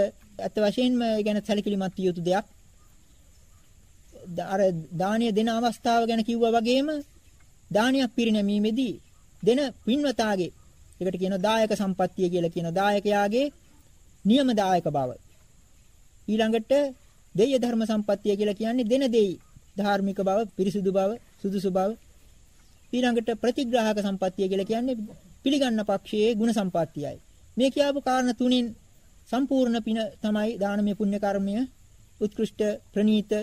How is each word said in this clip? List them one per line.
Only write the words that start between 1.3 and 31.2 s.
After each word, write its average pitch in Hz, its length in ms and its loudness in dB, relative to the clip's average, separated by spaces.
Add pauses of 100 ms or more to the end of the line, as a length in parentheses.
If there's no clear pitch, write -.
සැලකිලිමත් 202 540 -2
විය 185 120 -4
යුතු 175 160 -2
දෙයක්. 180 240 0 (1800)
ද-, 175 180 -8
අර 190 180 0 (300)
දානීය 214 400 0
දෙන 220 180 2
අවස්ථාව 233 540 2
ගැන 226 200 0
කිව්වා 226 300 2
වගේම 240 340 2 (840)
දානයක් 247 400 2
පිරිනැමීමේදී 214 840 0 (500)
දෙන 240 160 4 (200)
පින්වතාගේ, 220 720 0 (420)
ඒකට 180 240 -6
කියනවා 185 260 -2
දායක 220 300 2
සම්පත්තිය 190 560 -2
කියලා 170 200 0
කියන 165 200 -4
දායකයාගේ 202 760 0 (760)
නියම 254 260 4
දායක 190 360 2
බව. 139 220 -2 (1160)
ඊළඟට 220 440 0 (640)
දෙය 226 200 4
ධර්ම 240 280 2
සම්පත්තිය 208 520 0
කියලා 208 180 0
කියන්නේ 226 360 -2
දෙන 269 180 2
දෙයි 214 260 2 (400)
ධාර්මික 196 460 -2
බව, 190 200 0 (120)
පිරිසුදු 196 400 -2
බව, 190 200 0 (240)
සුදුසු 196 360 -4
බව. 185 180 0 (1040)
ඊළඟට 240 420 0
ප්‍රතිග්‍රාහක 233 640 0
සම්පත්තිය 190 480 -2
කියලා 196 180 -2
කියන්නේ 233 360 -4 (380)
පිළිගන්න 269 420 0
පක්ෂයේ 214 540 0
ගුණ 226 180 2
සම්පත්තියයි. 170 640 -4 (360)
මේ 262 180 2
කියාපු 285 300 0
කාරණා 254 320 0
තුنين 247 340 0 (600)
සම්පූර්ණ 262 520 0
පින 220 200 -4 (160)
තමයි 214 400 -2
දානමය 202 380 -2
පුණ්‍ය 202 260 -2
කර්මය 202 340 -2 (680)